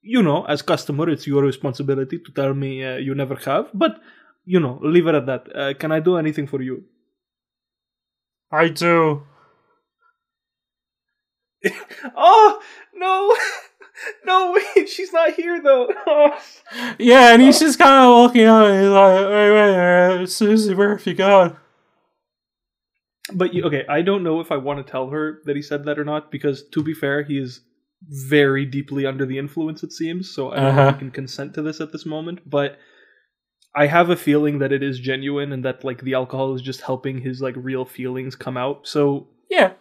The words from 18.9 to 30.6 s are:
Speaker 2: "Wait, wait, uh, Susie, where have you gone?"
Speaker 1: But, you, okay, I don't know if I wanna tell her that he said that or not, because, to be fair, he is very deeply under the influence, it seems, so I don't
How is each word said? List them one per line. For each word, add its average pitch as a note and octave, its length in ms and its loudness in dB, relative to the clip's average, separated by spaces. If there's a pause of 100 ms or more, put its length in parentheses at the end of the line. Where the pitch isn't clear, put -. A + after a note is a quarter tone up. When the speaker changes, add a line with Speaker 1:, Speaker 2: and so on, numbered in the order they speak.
Speaker 2:
"Wait, G#3 240 4
wait, G#3 240 4
uh, F3+ 500 2
Susie, G#3+ 480 0
where G3+ 220 0
have G3 100 -14
you F3+ 100 -4
gone?" F#3+ 420 4 (1800)
Speaker 1:
But, F3+ 200 -4
you, F3 120 -6
okay, C#3 240 -4
I D3+ 120 -2
don't G3 220 -2
know D#3+ 160 -2
if D#3+ 140 -8
I - 20 -4
wanna C#3 280 -8
tell C3 260 -10
her D3+ 340 -8
that C#3+ 140 -6
he C#3+ 40 -8
said C#3+ 220 -10
that D3 160 -6
or D3 60 -6
not, D3+ 260 -8
because, C#3 380 -6
to D#3+ 120 -6
be D#3 120 -6
fair, C#3+ 300 -6
he C#3+ 140 -8
is B2+ 220 -10 (480)
very C#3 580 0
deeply C#3 400 -8
under C3+ 200 -6
the C3 120 -8
influence, D#3 460 -8
it D3+ 80 -16
seems, E3+ 420 -10
so C3 180 -8
I - 40 -12
don't C#3 80 -2